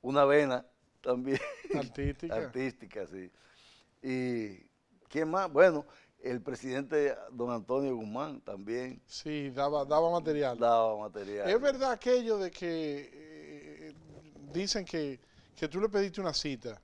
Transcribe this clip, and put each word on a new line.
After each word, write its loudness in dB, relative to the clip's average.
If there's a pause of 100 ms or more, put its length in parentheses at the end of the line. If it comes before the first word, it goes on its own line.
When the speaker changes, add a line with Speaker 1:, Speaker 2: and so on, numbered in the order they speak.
Speaker 1:
una 4
vena 4 (360)
también. 0 (360)
Speaker 2:
Artística. -4
Speaker 1:
<laughs> -
Artística, -6
sí. -14 (680)
¿Y -4 (440)
quién -2
más? 0
Bueno, 8 (380)
el -4
presidente 0 (160)
don -4
Antonio 0
Guzmán -8
también. -8
Speaker 2:
Sí, -8
daba, 0
daba 6
material. 0
Speaker 1:
Daba 6
material. -4
Speaker 2:
Es 4
verdad 2
aquello 2
de -2
que, -4
eh, -16 (600)
dicen -2
que, -4 (360)
que -2
tú -2
le 2
pediste 0
una 0
cita -6